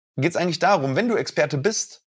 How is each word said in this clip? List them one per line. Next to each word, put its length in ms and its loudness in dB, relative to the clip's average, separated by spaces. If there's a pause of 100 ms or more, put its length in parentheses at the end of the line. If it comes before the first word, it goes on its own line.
(160)
geht's 200 0
eigentlich 220 0
darum, 380 2
wenn 120 0
du 80 0
Experte 400 -2
bist, 460 -4 (180)